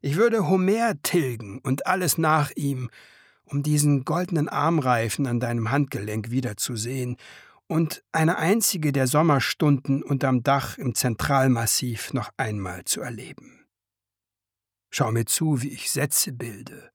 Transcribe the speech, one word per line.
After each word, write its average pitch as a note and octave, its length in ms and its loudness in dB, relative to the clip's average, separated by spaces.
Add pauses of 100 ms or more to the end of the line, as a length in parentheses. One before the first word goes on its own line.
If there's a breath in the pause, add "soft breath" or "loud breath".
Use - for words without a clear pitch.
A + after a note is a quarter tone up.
Ich C#3+ 160 -2
würde A3 300 2
Homer F#3+ 540 2
tilgen A#2+ 580 -2
und - 280 -2
alles F#3 300 2
nach D#3 380 2
ihm, C#3 340 -4 (560 loud breath)
um C#3 180 -4
diesen D3 420 4
goldenen E3 440 0
Armreifen C3+ 760 0
an A#2+ 140 0
deinem A#2 320 -2
Handgelenk A2 600 -2
wiederzusehen B2 880 -4 (500 loud breath)
und D#3+ 440 -2
eine D#3+ 260 2
einzige E3 540 0
der C3 160 2
Sommerstunden C#3+ 960 2
unterm C3 400 0
Dach C#3 340 0
im B2+ 160 -4
Zentralmassiv B2 1200 0
noch A#2+ 240 -4
einmal F#2+ 460 -6
zu - 180 -4
erleben. - 640 -14 (1300)
Schau A#2 200 0
mir A2+ 140 0
zu, D3+ 360 0
wie C3+ 120 -6
ich - 180 -8
Sätze - 400 -2
bilde. A#2 640 -14